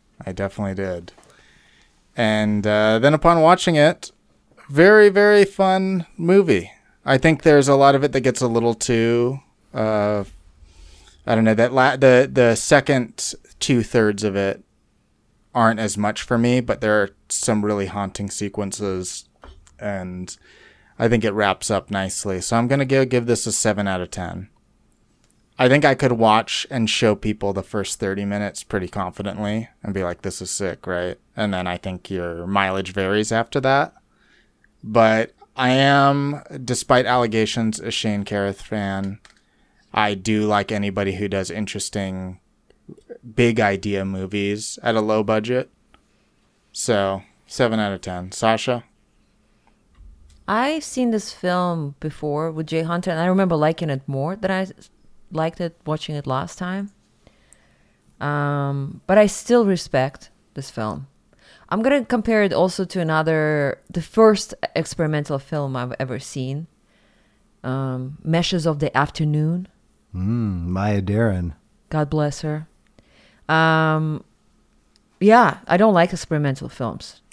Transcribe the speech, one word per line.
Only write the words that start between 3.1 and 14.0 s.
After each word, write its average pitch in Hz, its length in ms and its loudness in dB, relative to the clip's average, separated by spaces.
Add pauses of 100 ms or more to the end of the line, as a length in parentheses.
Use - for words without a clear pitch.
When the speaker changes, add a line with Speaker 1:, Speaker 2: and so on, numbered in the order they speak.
Speaker 1:
upon 165 280 4
watching 170 340 4
it, 151 360 2 (580)
very, 202 400 8
very 202 360 6
fun 190 600 0 (120)
movie. 165 540 4 (340)
I 135 120 4
think 156 260 2
there's 143 240 8
a 143 80 6
lot 139 200 6
of 135 80 2
it 143 100 0
that 135 80 0
gets 127 200 0
a 131 60 0
little 117 260 2
too, 120 640 0 (340)
uh, 107 500 0 (1040)
I 113 80 2
don't 113 80 4
know, 110 120 6
that 117 180 2
la-, 131 240 4
the, 131 340 6
the 123 240 4
second - 800 0 (260)
two 120 240 2
thirds 107 400 0